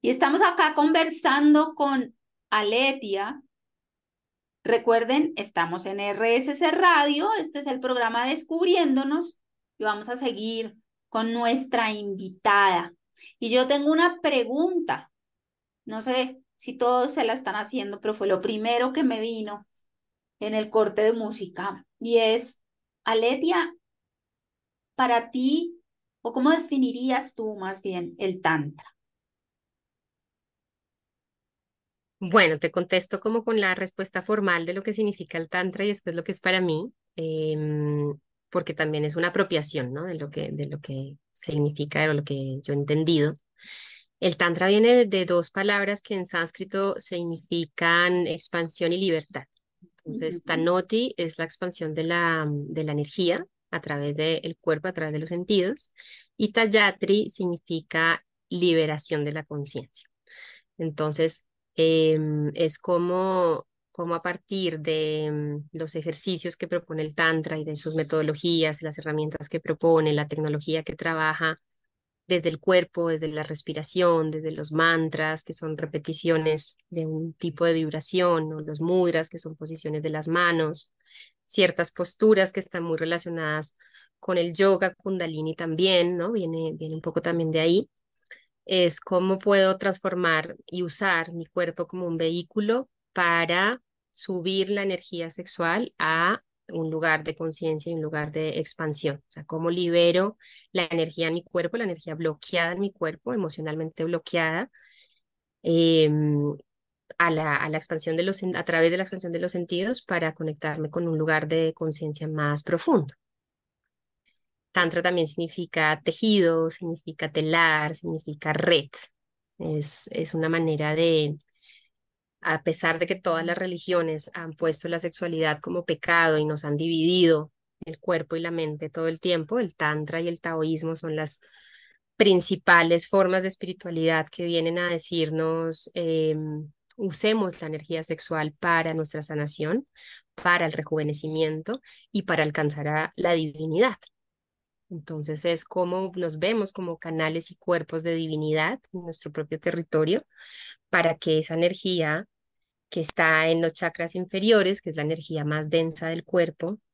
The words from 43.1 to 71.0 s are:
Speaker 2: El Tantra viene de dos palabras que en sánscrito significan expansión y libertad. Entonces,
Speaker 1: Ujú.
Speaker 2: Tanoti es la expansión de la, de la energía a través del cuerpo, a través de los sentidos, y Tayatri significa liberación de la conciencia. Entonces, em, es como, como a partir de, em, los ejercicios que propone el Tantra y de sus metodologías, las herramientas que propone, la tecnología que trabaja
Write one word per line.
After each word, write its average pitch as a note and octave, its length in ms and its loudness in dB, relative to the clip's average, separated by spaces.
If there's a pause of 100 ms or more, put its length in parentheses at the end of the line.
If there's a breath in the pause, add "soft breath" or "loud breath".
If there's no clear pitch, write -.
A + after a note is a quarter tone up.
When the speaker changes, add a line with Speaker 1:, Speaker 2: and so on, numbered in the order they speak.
Speaker 2:
El F3 160 2
Tantra F3 320 2
viene A3+ 380 6
de F#3+ 180 0
dos F3 260 0
palabras G3+ 500 0
que - 140 -8
en F#3 120 -4
sánscrito F#3+ 720 -4
significan E3+ 1300 0
expansión E3 640 -2
y F3+ 60 -2
libertad. D#3+ 460 -2 (600)
Entonces, E3 320 -6
Speaker 1:
Ujú. - 80 -6
Speaker 2:
Tanoti F3+ 720 0
es E3 220 -4
la E3 60 -2
expansión E3 480 -6
de D#3+ 120 -2
la, E3 440 2
de D3 360 -4
la D3+ 80 -2
energía E3+ 520 0 (280)
a E3 80 -2
través D3 360 -4
del D#3+ 440 -2
cuerpo, D#3 260 -2
a F#3 60 -4
través D#3 200 -4
de D#3 60 -4
los D#3+ 120 -8
sentidos, F#3 640 -2 (440 loud breath)
y G#3+ 160 -2
Tayatri G#3 760 2
significa E3 960 -2 (240)
liberación D#3+ 760 2
de D3 80 -4
la D3+ 120 -8
conciencia. C#3+ 640 -10 (680 loud breath)
Entonces, D#3 720 -2 (280)
em, D#3 800 4
es D#3+ 240 0
como, F3+ 880 0 (260)
como E3+ 220 -4
a E3+ 80 -6
partir F3 580 -4
de, D#3 440 0
em, D3 480 -4
los D#3+ 220 -8
ejercicios E3+ 640 -4
que E3+ 120 -8
propone E3 340 -4
el D#3 120 -6
Tantra D#3+ 420 2
y D#3 80 -6
de D3+ 120 -6
sus D#3 180 -6
metodologías, D#3 880 0
las D3+ 160 -8
herramientas D3+ 500 -4
que D#3+ 120 -4
propone, D#3+ 520 4
la D3 160 0
tecnología D#3 540 -4
que D3+ 120 -8
trabaja D#3 640 0 (680)